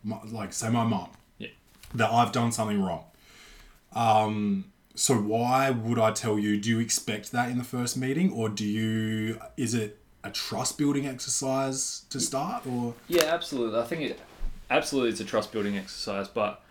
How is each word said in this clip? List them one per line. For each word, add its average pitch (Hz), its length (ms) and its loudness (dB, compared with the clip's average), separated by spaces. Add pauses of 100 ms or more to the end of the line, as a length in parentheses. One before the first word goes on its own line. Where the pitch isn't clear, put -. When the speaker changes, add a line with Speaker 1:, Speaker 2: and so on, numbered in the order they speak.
Speaker 1:
my, 107 220 -6
like, 107 280 -10
say - 180 -4
my 117 140 4
mum, 104 260 0 (280)
Speaker 2:
Yeah. - 100 -12 (460)
Speaker 1:
that 110 160 2
I've 117 220 4
done 117 200 2
something 104 300 0
wrong. 85 220 -2 (880)
Um, 107 800 4 (220)
so - 200 4
why 120 560 2
would 117 280 0
I 110 140 6
tell 107 260 0
you? 104 220 2
Do 107 100 -2
you 113 100 4
expect 110 520 -4
that 123 180 0
in 123 80 -2
the 123 60 -4
first 123 320 -4
meeting, 135 360 2
or 113 160 -2
do 104 160 -4
you, 110 760 0 (160)
is 120 180 0
it 107 240 -2 (260)
a 101 60 -10
trust - 480 -4
building 143 280 2
exercise 135 1040 -4
to 135 80 -8
Speaker 2:
Yeah. 120 60 -2
Speaker 1:
start, 139 420 -4
or? 120 280 -4 (140)
Speaker 2:
Yeah, 165 160 8
absolutely. 139 540 -2
I 143 60 2
think 160 180 -6
it, - 180 -6 (500)
absolutely 131 400 2
it's 107 100 -4
a 104 40 -6
trust 104 280 -2
building 101 240 0
exercise, 98 520 -6
but 104 420 -4